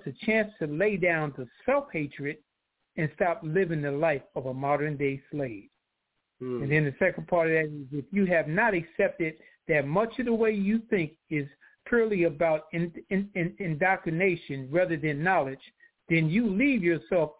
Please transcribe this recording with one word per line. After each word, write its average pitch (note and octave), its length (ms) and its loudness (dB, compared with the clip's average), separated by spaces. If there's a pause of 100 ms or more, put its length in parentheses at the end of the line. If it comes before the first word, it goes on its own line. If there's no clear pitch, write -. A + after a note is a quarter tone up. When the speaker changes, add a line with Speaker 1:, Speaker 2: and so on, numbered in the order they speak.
Speaker 1:
a C#3+ 60 -8 (140)
chance G#3+ 340 0
to D#3+ 60 -2
lay F#3+ 300 0
down D#3+ 400 0
the B2+ 120 -10 (180)
self-hatred D#3 720 -4 (580)
and D#3+ 200 -2
stop E3+ 260 0
living D#3+ 400 0
the C#3+ 80 -2
life C#3+ 320 0 (140)
of C3+ 100 -6
a C3 80 -4
modern-day C#3 680 0 (120)
slave. B2 360 -8 (720)
Speaker 2:
Hmm. B2+ 220 -6
Speaker 1:
And C3+ 80 -2
then D3+ 140 4
the C#3 160 -2
second E3+ 260 0
part E3 220 2
of D#3+ 60 2
that D#3+ 100 2
is D3 280 -10
if C#3+ 200 -6
you G3 140 2
have E3+ 200 2
not G3+ 280 2
accepted E3 600 -2 (320)
that D3 220 2
much G#3+ 320 0
of A#3+ 60 0
the A#3 80 2
way A3 180 2
you G#3 280 2 (100)
think E3+ 220 0 (180)
is D3 160 -2 (400)
purely A3 380 2
about D#3 480 2
in, E3+ 200 -2 (180)
in, G3+ 240 -2
in, F3+ 240 -2
indoctrination E3+ 1120 0
rather E3+ 260 2
than D3 260 -2
knowledge, D3+ 380 0 (480)
then E3 200 4
you A3 200 2
leave A#3 340 2
yourself E3 580 0